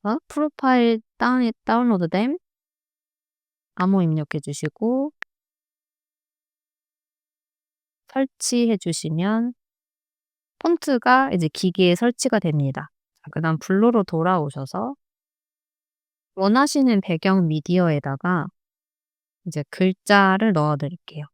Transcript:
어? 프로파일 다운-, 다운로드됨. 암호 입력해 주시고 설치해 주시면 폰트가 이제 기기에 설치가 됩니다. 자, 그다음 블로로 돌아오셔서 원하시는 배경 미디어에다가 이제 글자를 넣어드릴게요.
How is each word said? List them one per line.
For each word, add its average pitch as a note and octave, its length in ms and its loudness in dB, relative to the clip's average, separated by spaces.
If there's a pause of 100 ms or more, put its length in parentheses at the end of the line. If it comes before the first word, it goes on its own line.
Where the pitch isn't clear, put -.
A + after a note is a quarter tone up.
어? G#3+ 120 -2 (120)
프로파일 B3+ 720 0 (160)
다운-, B3 340 0 (140)
다운로드됨. A3+ 720 0 (1400)
암호 F#3+ 260 2
입력해 D#3 380 -2
주시고 B3+ 720 -6 (3000)
설치해 A#3+ 680 -2
주시면 F#3 760 -2 (1040)
폰트가 C4+ 720 2
이제 E3+ 200 0
기기에 F3+ 420 2
설치가 A#3+ 440 0
됩니다. D3 520 -2 (320)
자, D3+ 100 -20
그다음 D#3+ 260 -2
블로로 G#3+ 460 2
돌아오셔서 E3+ 920 -4 (1400)
원하시는 A#3+ 640 2
배경 F#3 480 2
미디어에다가 D#3 1000 0 (1000)
이제 D3+ 240 -8
글자를 G3 800 2
넣어드릴게요. D3+ 800 -4